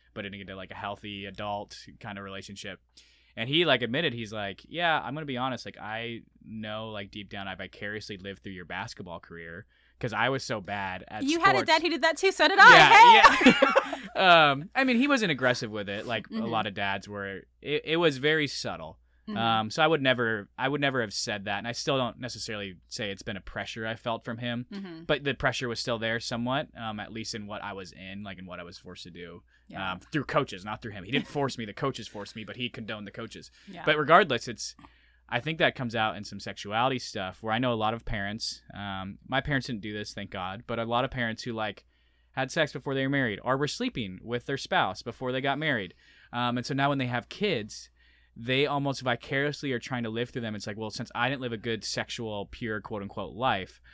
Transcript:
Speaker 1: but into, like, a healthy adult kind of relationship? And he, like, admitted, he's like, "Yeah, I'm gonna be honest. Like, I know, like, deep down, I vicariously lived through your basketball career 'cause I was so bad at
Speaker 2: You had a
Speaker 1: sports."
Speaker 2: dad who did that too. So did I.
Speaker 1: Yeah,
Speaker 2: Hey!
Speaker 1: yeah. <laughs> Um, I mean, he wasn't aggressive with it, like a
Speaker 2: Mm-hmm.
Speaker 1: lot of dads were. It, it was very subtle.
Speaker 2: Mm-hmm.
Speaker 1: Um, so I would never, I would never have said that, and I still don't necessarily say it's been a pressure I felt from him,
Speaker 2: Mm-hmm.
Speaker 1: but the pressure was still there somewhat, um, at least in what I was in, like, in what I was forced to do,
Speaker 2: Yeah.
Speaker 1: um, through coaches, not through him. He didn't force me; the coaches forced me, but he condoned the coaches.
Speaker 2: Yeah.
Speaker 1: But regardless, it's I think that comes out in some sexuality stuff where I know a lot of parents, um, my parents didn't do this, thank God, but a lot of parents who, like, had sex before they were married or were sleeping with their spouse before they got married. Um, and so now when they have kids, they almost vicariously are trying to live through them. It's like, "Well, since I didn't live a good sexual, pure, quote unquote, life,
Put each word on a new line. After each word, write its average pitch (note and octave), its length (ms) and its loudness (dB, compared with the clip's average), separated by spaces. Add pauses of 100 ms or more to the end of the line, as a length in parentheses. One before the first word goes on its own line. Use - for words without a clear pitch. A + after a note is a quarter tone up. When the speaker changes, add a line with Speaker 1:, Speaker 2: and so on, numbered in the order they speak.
(140)
Speaker 1:
but G#2+ 120 -8
into, G2 280 -12
like, F#2 160 -14
a F#2+ 40 -16
healthy G2+ 520 -8
adult G#2 500 -8 (240)
kind G#2 180 -12
of G2 60 -10
relationship? G2 560 -12 (560)
And A2+ 120 -4
he, D#3+ 160 4
like, C3 180 4
admitted, C3 300 0
he's A2+ 200 -10
like, G2+ 360 -6
"Yeah, D#3+ 320 0
I'm A#2 140 -8
gonna D#3 100 -10
be C3+ 120 -6
honest. B2 280 -4
Like, G2 140 -14
I A2+ 440 -8 (220)
know, A2 460 -10
like, G2+ 220 -10
deep G2+ 180 -12
down, G2 160 -10
I F#2+ 80 -8
vicariously G#2 600 -10
lived F#2+ 260 -14
through G2+ 100 -14
your F2+ 120 -14
basketball F2+ 560 -10
career E2+ 460 -16 (340)
'cause A#2 120 -6
I A2+ 180 2
was C3+ 120 -2
so A2+ 180 -4
bad F#2+ 480 -6
at - 140 -8
Speaker 2:
You D4+ 180 0
had F#4+ 140 6
a - 40 2
Speaker 1:
sports." - 100 0
Speaker 2:
dad D#4+ 140 4
who E4 80 0
did C#4+ 120 -2
that D#4+ 140 2
too. F#4+ 160 4
So D#4 160 4
did G4 120 6
I. G#4+ 140 12
Speaker 1:
Yeah, G#4+ 600 12
Speaker 2:
Hey! - 140 8 (100)
Speaker 1:
yeah. C4+ 160 6
<laughs> - 60 8 (340)
Um, D#3+ 580 8
I C4+ 100 2
mean, B3+ 120 2
he B3+ 100 4
wasn't A#3 240 4
aggressive B2 400 2
with G#2 180 -6
it, G2+ 160 -6
like A2 220 -4
a - 40 -20
Speaker 2:
Mm-hmm. A2 160 -6
Speaker 1:
lot A2 200 0
of G2+ 80 -6
dads G2 340 -4
were. G2 340 -8 (200)
It, D3 220 -2
it D#3 120 0
was E3 220 4
very D3+ 300 2
subtle. E2 500 -8 (300)
Speaker 2:
Mm-hmm. G#2+ 100 -8
Speaker 1:
Um, A2 320 2
so D#3+ 140 0
I - 20 8
would D#3 160 2
never, A#2 460 2 (100)
I C3 100 0
would C#3+ 120 -2
never C3+ 200 0
have G#2+ 140 -2
said G#2 300 -4
that, G2+ 140 -4
and G#2 100 -6
I A#2+ 40 -4
still C#3 240 0
don't B2 220 -2
necessarily G#2 560 -8 (140)
say G#2 240 -6
it's G2 100 -10
been G#2+ 140 -8
a F#2 40 -10
pressure A2 460 -8
I A2+ 80 -4
felt A2+ 300 -4
from A#2 140 -8
him, A#2+ 340 -6
Speaker 2:
Mm-hmm. F3+ 340 -12
Speaker 1:
but D3 160 0
the C#3 120 -2
pressure B2+ 340 -2
was A2+ 100 -4
still A#2 220 -2
there A2+ 180 -2
somewhat, B2 580 -4
um, A2 220 -8
at G#2 140 -10
least A2+ 240 -8
in G#2 100 -10
what G#2 160 -10
I G2+ 100 -8
was F#2+ 200 -12
in, F#2+ 320 -12
like, F#2+ 160 -12
in F#2 60 -14
what F2+ 120 -12
I F2 60 -12
was E2+ 140 -16
forced F2+ 260 -16
to F2+ 60 -16
do, F2 320 -14 (260)
Speaker 2:
Yeah. F#2+ 240 -6
Speaker 1:
um, F2+ 80 -8
through - 240 -6
coaches, A2+ 400 -2
not G#2+ 180 -8
through A2 100 -10
him. G2 120 -14
He G#2+ 80 -8
didn't C#3+ 160 0
force C#3 280 -2
me; A#2 80 -8
the G2+ 80 -10
coaches B2 360 -6
forced G2+ 260 -12
me, A2 100 -12
but G2 120 -12
he B2 120 -6
condoned G#2+ 380 -10
the G2+ 60 -14
coaches. A2 400 -14 (180)
Speaker 2:
Yeah. F3 160 -14
Speaker 1:
But D#3 100 2
regardless, D3+ 520 6
it's - 260 -10 (560)
I A#2+ 100 0
think D#3+ 180 -4
that D3 180 4
comes A#2 180 -4
out A2 220 0
in G#2 80 -10
some G2+ 160 -14
sexuality A2+ 580 -2
stuff F#2+ 440 -8
where A2 100 -2
I A2+ 60 2
know B2+ 140 2
a - 20 0
lot A2 200 0
of A2+ 100 -10
parents, G#2 580 -6 (120)
um, G2 440 -10 (100)
my C3 120 0
parents C3+ 280 -2
didn't A#2 140 -8
do G#2+ 100 -8
this, G#2 200 -8
thank G2+ 180 -12
God, F#2+ 360 -8
but A#2 120 -4
a A#2 60 -2
lot A#2 200 2
of C3+ 60 -4
parents A#2 340 -4
who, B2 80 -6
like, G#2+ 320 -6 (480)
had C3+ 180 -2
sex D#3 220 0
before C#3 220 -6
they C3+ 100 0
were C3+ 60 0
married B2+ 340 0
or C3 120 0
were C#3+ 120 0
sleeping B2 540 -6
with A#2 240 -6
their C#3 120 -2
spouse B2+ 440 0
before B2+ 300 -6
they C3 80 -2
got C#3 180 0
married. B2+ 360 -2 (380)
Um, A#2+ 240 -2
and B2 100 -4
so C#3+ 80 -4
now C#3 140 2
when C#3+ 100 0
they B2+ 80 -2
have B2 220 -4
kids, C#3+ 640 -6 (460)
they C3 300 2
almost C#3 360 -2
vicariously C3+ 720 -2
are A#2+ 80 -2
trying A#2+ 240 -6
to A2 60 -6
live A#2 200 -4
through A#2+ 120 -8
them. A2 120 -6
It's G#2 120 -12
like, G#2 100 -8
"Well, A2 140 -6
since A#2 240 -10
I A#2+ 140 0
didn't C3+ 140 -4
live A#2+ 100 -6
a A2+ 40 -4
good A2 280 -6
sexual, G#2+ 600 -6
pure, A2 340 -8
quote G#2 220 -8
unquote, G2 320 -10
life, G#2 460 -2 (140)